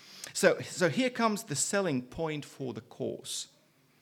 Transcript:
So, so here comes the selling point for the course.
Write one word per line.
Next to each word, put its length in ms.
So, 280
so 280
here 200
comes 340
the 120
selling 460
point 420
for 300
the 80
course. 680